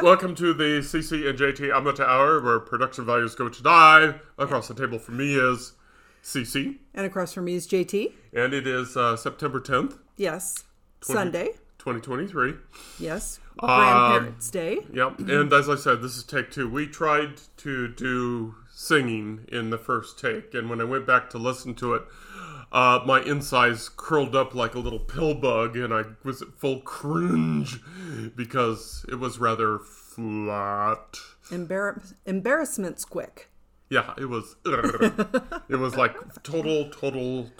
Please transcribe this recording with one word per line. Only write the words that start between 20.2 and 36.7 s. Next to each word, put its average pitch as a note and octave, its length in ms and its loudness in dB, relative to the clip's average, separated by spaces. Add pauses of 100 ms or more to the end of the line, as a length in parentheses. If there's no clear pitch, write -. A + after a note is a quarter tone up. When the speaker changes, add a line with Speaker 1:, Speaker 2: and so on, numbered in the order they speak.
Speaker 1:
and A#2 160 -6
when A#2 100 -4
I A#2 40 -2
went B2+ 220 -4
back B2+ 240 4
to A#2+ 80 -10
listen B2 380 -4
to A#2+ 180 -2
it, A2+ 80 -2 (680)
uh, B2 320 4
my C3 180 4
insides B2+ 680 0
curled C#3 440 -2
up C3 200 0
like A#2 200 -2
a B2 40 -6
little A#2 200 -6
pill D3+ 360 -2
bug, A#2 420 0
and B2 160 -4
I A2 120 0 (200)
was C3 160 -8
at - 80 -14 (100)
full C3+ 220 -2
cringe D#3+ 1000 -2 (540)
because A#2 760 -4
it C3 80 -8
was A#2+ 220 -6
rather A2 400 0
flat. G#2 1400 -4 (320)
Speaker 2:
Embar-, F#3+ 640 -6 (100)
embarrassment's G3 800 -2
quick. - 460 -12 (400)
Speaker 1:
Yeah, B2+ 260 0
it C3+ 100 -8
was, A#2+ 340 -8
<laughs> - 40 -14
it G#3+ 1120 0
was B2+ 180 -4
like B2 180 2 (280)
total, D3+ 480 -2